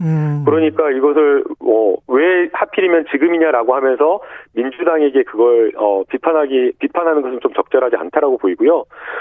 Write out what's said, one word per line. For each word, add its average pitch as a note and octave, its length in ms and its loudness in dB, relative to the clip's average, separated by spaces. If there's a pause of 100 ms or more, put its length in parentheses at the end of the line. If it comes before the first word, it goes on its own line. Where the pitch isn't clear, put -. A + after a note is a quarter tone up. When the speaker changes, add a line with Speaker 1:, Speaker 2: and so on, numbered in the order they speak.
Speaker 1:
음. D3+ 440 -2
Speaker 2:
그러니까 D#3 440 0
이것을, C#3+ 540 2 (160)
어, A2 360 2 (120)
왜 F3 460 2
하필이면 F3 580 0
지금이냐라고 C#3 640 0
하면서 C3+ 440 2 (340)
민주당에게 C#3 680 0
그걸, A#2 540 2
어, G2+ 320 0
비판하기, C3+ 680 0
비판하는 D#3+ 420 0
것은 B2+ 200 -8
좀 - 120 -2
적절하지 B2+ 440 0
않다라고 A#2+ 400 -2
보이고요. B2+ 480 0 (360)